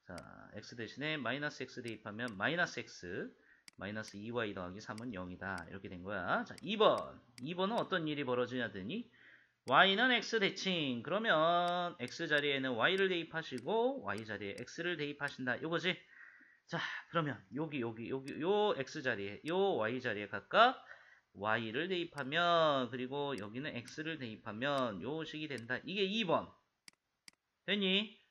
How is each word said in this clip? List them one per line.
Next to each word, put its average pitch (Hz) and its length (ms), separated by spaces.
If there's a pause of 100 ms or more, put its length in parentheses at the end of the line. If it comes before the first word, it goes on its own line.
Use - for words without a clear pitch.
자, 90 100 (380)
X 113 220
대신에 135 420
마이너스 143 440
X 127 200
대입하면 110 560
마이너스 143 420
X, 113 500 (460)
마이너스 104 400
이 107 140
와이 113 240
더하기 92 260
삼은 117 320
영이다. 90 560
이렇게 95 220
된 87 120
거야. 104 420
자, - 180
이 208 160
번. 123 420 (220)
이 160 120
번은 190 220
어떤 165 320
일이 147 160
벌어지냐더니 123 880 (560)
Y는 196 460
X 226 280
대칭. 156 640
그러면 175 960
X 123 260
자리에는 143 460
Y를 180 380
대입하시고 170 920
Y 101 220
자리에 104 340
X를 165 380
대입하신다. 139 680
요거지? 165 320 (720)
자, 165 140 (300)
그러면 156 280 (160)
여기, 147 280
여기, 113 280
여기, 135 300
요 208 360
X 135 260
자리에, 104 440
요 185 300
Y 117 240
자리에 104 280
각각 208 540 (520)
Y를 113 540
대입하면, 160 1000
그리고 135 480
여기는 117 380
X를 151 420
대입하면 113 840
요 151 220
식이 156 240
된다. 120 360
이게 196 200
이 214 200
번. 117 240 (1160)
됐니? 196 520 (120)